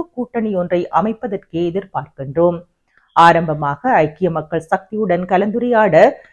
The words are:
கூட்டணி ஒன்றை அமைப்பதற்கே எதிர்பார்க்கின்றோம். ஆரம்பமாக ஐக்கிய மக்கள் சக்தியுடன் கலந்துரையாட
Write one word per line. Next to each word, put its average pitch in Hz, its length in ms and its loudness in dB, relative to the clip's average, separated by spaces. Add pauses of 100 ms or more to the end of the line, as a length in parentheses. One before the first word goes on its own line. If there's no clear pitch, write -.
(100)
கூட்டணி 220 440 -6
ஒன்றை 175 380 -2
அமைப்பதற்கே 196 760 -4
எதிர்பார்க்கின்றோம். 165 920 -4 (540)
ஆரம்பமாக 165 800 2
ஐக்கிய 165 380 0
மக்கள் 160 300 -6
சக்தியுடன் 185 640 -4
கலந்துரையாட 214 720 0 (380)